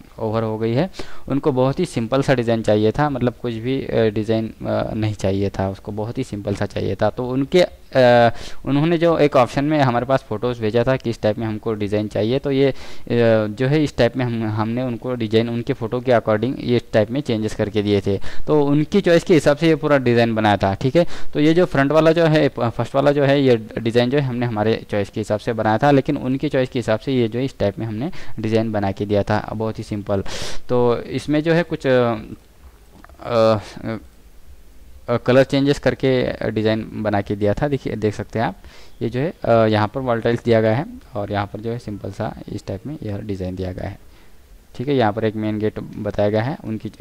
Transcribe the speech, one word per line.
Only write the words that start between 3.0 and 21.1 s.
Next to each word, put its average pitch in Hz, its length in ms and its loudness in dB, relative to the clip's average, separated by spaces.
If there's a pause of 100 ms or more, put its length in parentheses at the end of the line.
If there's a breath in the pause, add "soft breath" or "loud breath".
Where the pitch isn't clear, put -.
मतलब 123 320 -2
कुछ 120 120 -6
भी, 123 280 -4
अ, 113 320 2
डिज़ाइन, 110 400 -2 (120)
अ, 107 280 -2
नहीं 107 200 -4
चाहिए 98 360 -2
था, 95 200 -2
उसको 98 220 -10
बहुत 107 260 -8
ही 131 60 -4
सिंपल 101 300 -6
सा 101 120 -4
चाहिए 101 280 -4
था। 107 160 0
तो 127 180 -6
उनके, 135 320 0
अ, 120 720 4 (320 loud breath)
उन्होंने 151 340 0
जो 165 200 2
एक 147 180 2
option 131 280 2
में 151 160 2
हमारे 123 260 0
पास 135 220 0
photos 117 320 -4
भेजा 113 240 2
था 131 120 2
कि 117 140 -4
इस - 120 -8
type 107 160 2
में 113 80 -4
हमको 110 280 -4
design 104 340 -2
चाहिए, 110 300 0
तो 143 120 -4
ये, 135 200 2
अ, 131 40 -2 (720 loud breath)
जो 107 200 -2
है 151 180 2
इस 139 120 -4
type 120 200 2
में 131 80 -2
हम, 117 240 -4
हमने 110 340 -2
उनको 127 320 -6
design 113 340 0
उनके 117 240 -4
photo 123 280 -4
के 123 120 0
according 113 460 2
ये 120 180 0
इस 113 60 0 (100)
type 110 180 4
में 120 100 -4
changes 107 340 -4
करके 104 280 0
दिए 101 180 2
थे। 98 200 0 (260 loud breath)
तो 151 180 4
उनकी 151 360 2
choice 170 240 4
के 190 100 4
हिसाब 147 220 4
से 165 100 0
ये 160 80 6
पूरा 147 240 2
design 117 360 2
बनाया 107 220 4
था। 98 180 0
ठीक 131 220 0
है, 170 100 4 (280 loud breath)